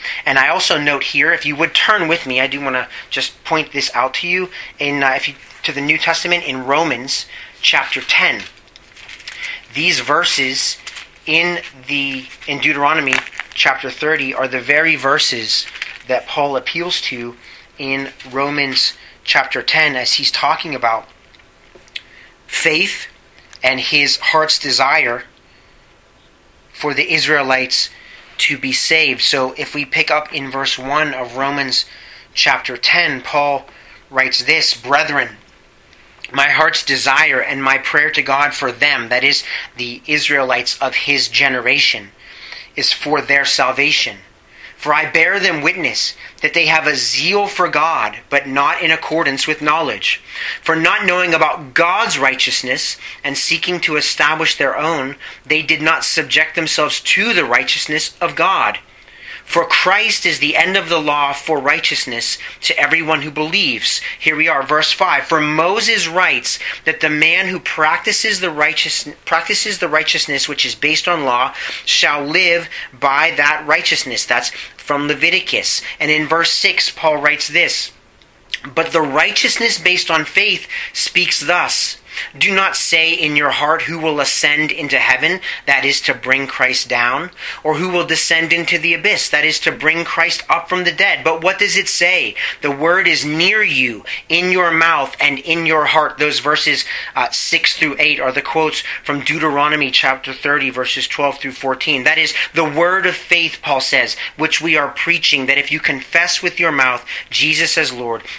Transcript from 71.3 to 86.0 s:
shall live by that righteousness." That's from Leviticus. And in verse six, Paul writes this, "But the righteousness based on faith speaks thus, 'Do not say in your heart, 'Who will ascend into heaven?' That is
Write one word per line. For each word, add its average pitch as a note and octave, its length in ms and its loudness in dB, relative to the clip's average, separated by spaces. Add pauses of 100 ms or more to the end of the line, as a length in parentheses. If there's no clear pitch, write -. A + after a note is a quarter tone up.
shall D3 400 2
live E3+ 440 2 (240)
by C#3+ 400 2
that D3+ 340 2
righteousness." D3 580 0
That's B2 280 0 (240)
from C#3+ 320 -2
Leviticus. D3 720 0 (180)
And D3+ 100 0
in D#3 160 2
verse D#3+ 260 2
six, - 380 0
Paul D#3 260 2
writes D3 320 0
this, D#3 420 0 (720)
"But C#3+ 280 -2
the E3 100 2
righteousness G#3 720 2
based F3+ 340 0
on D#3 140 2
faith G3 420 0 (260)
speaks - 480 0
thus, D3+ 580 0 (380)
'Do G3 180 2
not F#3+ 220 2
say E3 340 0
in D#3+ 260 0
your D3 160 2
heart, D#3 300 0
'Who E3+ 160 -4
will D#3 220 0
ascend D3 500 0
into C#3 280 0
heaven?' C#3 420 0 (240)
That C3+ 220 2
is C#3 160 2